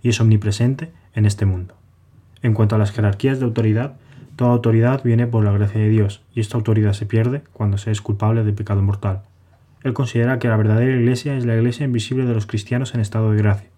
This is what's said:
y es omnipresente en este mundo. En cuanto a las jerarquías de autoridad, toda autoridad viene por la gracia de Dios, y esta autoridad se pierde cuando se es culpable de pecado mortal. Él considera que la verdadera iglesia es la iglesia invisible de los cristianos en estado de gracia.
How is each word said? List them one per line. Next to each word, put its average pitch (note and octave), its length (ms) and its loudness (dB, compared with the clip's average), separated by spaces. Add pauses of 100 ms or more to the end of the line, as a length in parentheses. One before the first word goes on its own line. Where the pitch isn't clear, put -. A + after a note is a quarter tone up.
y A#2+ 60 2
es A2+ 100 0
omnipresente A2+ 720 2 (220)
en G#2+ 120 2
este G2+ 200 0
mundo. F#2 300 -4 (680)
En A2+ 120 0
cuanto G#2+ 220 2
a - 20 2
las G#2 140 0
jerarquías A2+ 480 0
de B2+ 60 -2
autoridad, A2+ 500 -2 (400)
toda B2 160 2
autoridad A#2 500 2
viene A#2+ 260 2
por A2+ 180 0
la G2+ 80 2
gracia G#2 260 0
de G#2+ 80 2
Dios, G#2+ 460 0
y A#2 80 -4
esta G#2+ 160 -6
autoridad G#2+ 340 2
se G#2 140 -4
pierde A#2+ 380 -2 (100)
cuando G2+ 240 -2
se G#2+ 140 -4
es G#2 100 -4
culpable A2 420 0
de G#2 80 0
pecado G2+ 300 -2
mortal. G2 400 -2 (600)
Él C3 120 -2
considera A#2+ 460 0
que A#2+ 100 0
la A2 80 2
verdadera A2 360 2
iglesia B2+ 440 0
es A#2+ 80 -4
la A2+ 100 0
iglesia A#2+ 300 0
invisible B2+ 400 -2
de A#2+ 80 0
los G#2 140 -2
cristianos B2 460 -4
en A#2+ 60 -2
estado A2 320 0
de G#2 60 2
gracia. G#2 400 0